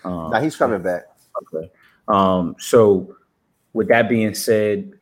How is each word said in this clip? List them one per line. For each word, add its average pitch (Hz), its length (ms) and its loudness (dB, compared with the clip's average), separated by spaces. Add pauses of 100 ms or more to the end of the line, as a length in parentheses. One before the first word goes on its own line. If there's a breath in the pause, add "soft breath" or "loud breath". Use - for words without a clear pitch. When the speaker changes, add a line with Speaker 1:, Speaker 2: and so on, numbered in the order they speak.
Speaker 1:
Um, 85 260 -8
Speaker 2:
Now 110 80 0
he's 151 160 -4
coming 113 260 -2
back. 87 220 -4 (500)
Speaker 1:
Okay. 80 160 -10 (380 soft breath)
Um, 95 500 0
so 104 580 2 (580)
with 107 160 -2
that 117 180 4
being 110 260 0
said, 104 680 -2